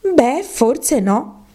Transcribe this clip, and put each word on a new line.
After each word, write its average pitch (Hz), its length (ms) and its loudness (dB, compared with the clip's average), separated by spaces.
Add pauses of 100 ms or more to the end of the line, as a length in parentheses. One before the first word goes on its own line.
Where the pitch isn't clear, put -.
Beh, 311 400 2
forse 254 580 0
no 196 540 -4